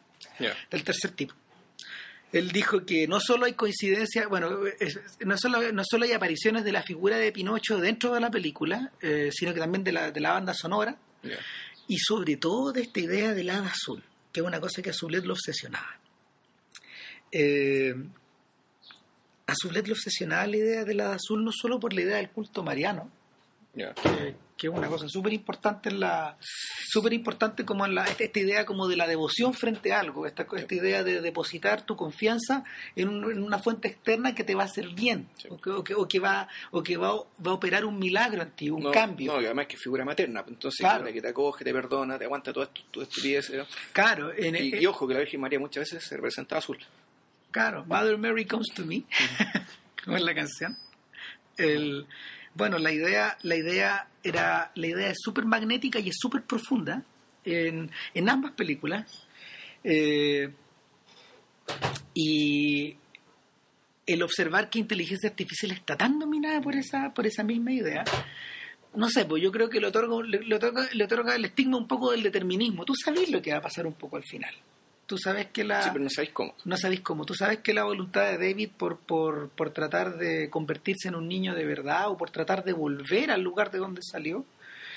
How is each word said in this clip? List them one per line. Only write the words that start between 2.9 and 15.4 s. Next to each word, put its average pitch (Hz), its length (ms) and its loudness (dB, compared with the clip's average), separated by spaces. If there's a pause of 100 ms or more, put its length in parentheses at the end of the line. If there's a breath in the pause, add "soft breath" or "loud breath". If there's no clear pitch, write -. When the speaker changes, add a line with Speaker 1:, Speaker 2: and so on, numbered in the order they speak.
Speaker 2:
no 196 120 2
solo 247 260 4
hay 247 80 2
coincidencia, 208 720 0
bueno, 196 380 0 (140)
es, 180 200 -2 (240)
no 196 140 2
solo, 233 340 2
no 196 160 0
solo 233 180 4
hay 240 80 2
apariciones 208 500 2
de 202 80 0
la 180 100 2
figura 185 360 2
de 220 140 2
Pinocho 208 460 0
dentro 226 340 2
de 240 100 2
la 233 100 2
película, 185 600 -2 (100)
eh, 151 300 2
sino 175 220 -2
que 170 60 -2
también 180 240 0
de 185 80 0
la, 165 200 0
de 151 80 -6
la 160 140 4
banda 185 220 0
sonora, 214 420 0 (240)
Speaker 1:
Ya. - 160 -8 (500 loud breath)
Speaker 2:
y 170 120 0
sobre 165 380 2
todo 240 340 2
de 247 100 0
esta 233 200 -4
idea 202 340 2
del 180 160 -2
hada 196 160 -2
azul, - 340 -6 (300)
que - 80 -4
es 165 80 0
una 170 120 -4
cosa 175 220 -6
que - 80 -6
a 160 40 -6
Sublet 175 320 -2
lo 185 80 -2
obsesionaba. - 680 -6 (1300 loud breath)